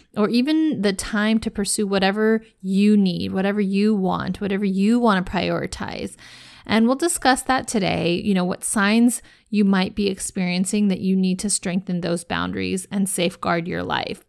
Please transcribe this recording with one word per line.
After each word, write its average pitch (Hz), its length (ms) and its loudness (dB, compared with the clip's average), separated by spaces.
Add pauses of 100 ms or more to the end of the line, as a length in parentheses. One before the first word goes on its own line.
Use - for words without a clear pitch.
(180)
or 208 100 2
even 302 540 2
the 202 100 2
time 214 480 0
to 220 100 -4
pursue 202 380 -2
whatever 214 560 2 (180)
you 202 360 4
need, 185 340 0
whatever 202 300 0
you 202 340 2
want, 185 460 -2
whatever 202 240 -2
you 196 340 2
want 196 260 2
to - 60 -10
prioritize. - 840 -4 (480)
And 226 220 2
we'll 262 80 2
discuss 269 480 0
that 262 240 -2
today, 175 560 0
you 208 100 0
know, 180 120 2
what - 180 -4
signs 226 580 2 (280)
you 208 160 2
might 190 300 2
be 202 120 0
experiencing 190 800 -2
that 190 140 0
you 185 140 0
need 185 240 2
to 208 100 -4
strengthen 180 520 -4
those 170 220 -2
boundaries 92 640 -4
and 196 200 -2
safeguard 175 580 -2
your 175 160 -6
life. - 460 -6